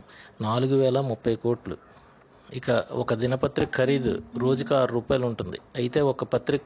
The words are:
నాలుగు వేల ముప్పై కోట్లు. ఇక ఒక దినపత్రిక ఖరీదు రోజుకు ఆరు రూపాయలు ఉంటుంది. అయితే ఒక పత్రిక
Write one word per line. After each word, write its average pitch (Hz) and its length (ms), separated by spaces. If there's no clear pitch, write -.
నాలుగు 127 380
వేల 131 200
ముప్పై 117 360
కోట్లు. 113 420
ఇక 127 180
ఒక 123 220
దినపత్రిక 131 600
ఖరీదు 127 460
రోజుకు 127 380
ఆరు 127 160
రూపాయలు 123 340
ఉంటుంది. 110 340
అయితే 123 260
ఒక 135 220
పత్రిక 139 420